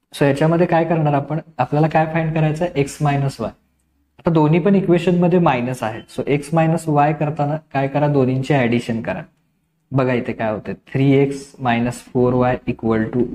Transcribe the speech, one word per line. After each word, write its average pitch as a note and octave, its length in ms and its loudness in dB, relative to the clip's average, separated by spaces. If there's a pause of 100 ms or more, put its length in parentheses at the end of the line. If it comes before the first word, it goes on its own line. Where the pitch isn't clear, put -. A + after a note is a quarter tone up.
(140)
so D3 120 2
याच्यामध्ये D#3+ 400 2
काय E3+ 180 2
करणार D#3+ 300 0
आपण? D3 260 -2 (180)
आपल्याला D3 300 0
काय D#3+ 240 0
find D#3+ 220 -2
करायचं D#3 300 0
आहे? F3 160 -4
एक्स C#3 220 -2
मायनस C#3 380 -2
वाय. G#2 100 -6 (680)
आता - 120 -2
दोन्ही D#3+ 300 4
पण G3 140 2
equation F3 460 2
मध्ये F3+ 180 4
minus B2+ 440 0
आहे, A2 180 -6 (100)
so - 160 -8
एक्स C#3+ 280 -2
मायनस D#3+ 340 2
वाय D3 240 2
करताना D3+ 440 -4 (160)
काय C#3 160 -2
करा? D3 200 0
दोन्हींचे C3+ 460 0
addition A#2+ 480 0
करा. F#2 200 -6 (720)
बघा C3 220 2
इथे A#2 180 -4
काय A2 200 -4
होतंय, G2 220 -8 (180)
थ्री C#3 200 2
एक्स C#3 320 2 (160)
मायनस A#2+ 420 -2 (100)
फोर B2 220 2
वाय B2 220 0 (100)
इक्वल A2+ 380 -2 (100)
टू B2 100 0 (100)